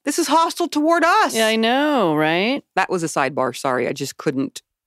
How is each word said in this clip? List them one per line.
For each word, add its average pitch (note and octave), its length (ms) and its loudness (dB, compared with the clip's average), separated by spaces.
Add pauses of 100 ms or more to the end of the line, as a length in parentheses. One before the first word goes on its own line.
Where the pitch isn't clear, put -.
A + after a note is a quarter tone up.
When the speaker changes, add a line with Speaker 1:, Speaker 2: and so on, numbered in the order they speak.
Speaker 1:
This D4 140 -2
is E4 80 0
hostile E4 420 0
toward D#4 340 2
us. F4+ 320 2
Speaker 2:
Yeah, A3 120 2
I A3 100 2
know, A#3 580 2
right? E3+ 480 0 (140)
Speaker 1:
That F#3 120 0
was F3 140 -2
a E3 40 -2
sidebar. C3 480 -2
Sorry. B2 340 -2
I - 40 -4
just C#3 240 -8
couldn't - 440 -4 (260)